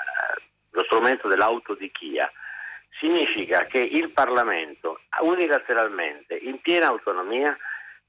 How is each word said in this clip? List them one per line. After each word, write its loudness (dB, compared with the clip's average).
lo 0
strumento 2
dell'autodichia. 0
Significa 2
che 0
il 0
Parlamento 0
unilateralmente, 0
in -8
piena 4
autonomia, 0